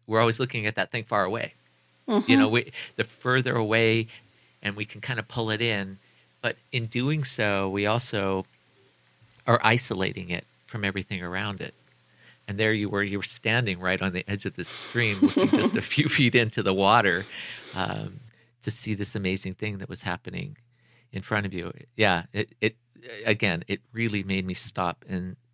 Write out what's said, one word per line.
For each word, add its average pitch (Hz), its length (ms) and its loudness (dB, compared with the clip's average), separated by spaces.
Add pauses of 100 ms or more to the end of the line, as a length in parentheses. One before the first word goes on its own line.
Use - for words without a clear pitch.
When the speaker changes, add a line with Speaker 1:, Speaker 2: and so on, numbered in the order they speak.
Speaker 1:
we're 110 140 2
always 113 200 4
looking 127 260 -4
at 107 100 -2
that 95 160 -2
thing 113 120 -6
far 101 220 0
away. 107 280 -4 (540)
Speaker 2:
Mm-hmm. - 240 2
Speaker 1:
You - 60 8
know, 269 100 6
we, 117 240 0 (240)
the 110 80 -2
further 127 520 0
away, 113 520 4 (540)
and 101 140 -6
we 107 100 -6
can 107 160 -16
kind 120 180 -4
of 107 80 -10
pull 113 220 -2
it 107 120 0
in, 98 380 -2 (420)
but 120 140 -2 (160)
in 120 140 -2
doing 135 380 -2
so, 101 460 0
we 101 160 0
also 98 600 0 (1000)
are 120 180 6
isolating 98 640 2
it 87 160 -6 (220)
from 101 180 -6
everything 95 360 -4
around 95 380 -6
it. - 140 -10 (720)
And 101 100 -6
there 110 140 4
you 104 180 0
were, 101 140 0
you 101 160 -2
were 92 40 -6
standing 110 560 0
right 92 220 0
on 92 120 0
the 90 160 -6
edge 101 160 -4
of 95 100 -6
the 90 80 -6
stream, 110 560 -2
looking - 300 4
just - 260 4
a - 60 2
Speaker 2:
<laughs> - 120 -8
Speaker 1:
few - 140 2
feet 123 260 4
into 113 300 2
the 95 100 2
water, 98 520 6 (500)
um, 98 440 -4 (420)
to - 100 -4
see 110 220 -4
this 101 220 -6
amazing 95 380 -2
thing 104 260 -6
that 95 100 -12
was 92 120 -12
happening 92 560 -8 (540)
in 98 100 -8
front 104 240 -2
of 95 80 -6
you. 87 200 -8 (220)
Yeah, 95 280 4 (100)
it, 104 160 -4 (120)
it, 107 140 0 (500)
again, 104 420 0
it 98 140 -4 (100)
really 110 320 -2
made 95 220 -2
me 92 80 -4
stop - 540 -4
and, 92 280 -6 (180)